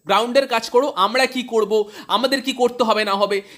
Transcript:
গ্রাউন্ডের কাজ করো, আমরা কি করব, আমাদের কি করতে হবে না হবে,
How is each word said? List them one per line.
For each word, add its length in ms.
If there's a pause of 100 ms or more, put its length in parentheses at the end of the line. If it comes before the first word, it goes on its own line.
গ্রাউন্ডের 400
কাজ 240
করো, 260
আমরা 300
কি 160
করব, 480 (180)
আমাদের 340
কি 100
করতে 320
হবে 200
না 80
হবে, 300 (160)